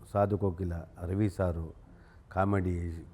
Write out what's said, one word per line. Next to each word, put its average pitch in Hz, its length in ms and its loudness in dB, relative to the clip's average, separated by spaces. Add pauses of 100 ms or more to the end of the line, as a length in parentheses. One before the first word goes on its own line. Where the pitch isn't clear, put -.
(120)
ಸಾಧು 101 260 4
ಕೋಕಿಲ, 90 340 -2 (300)
ರವಿ 95 280 0
ಸಾರು, 82 440 -2 (540)
ಕಾಮಿಡಿ, 90 840 0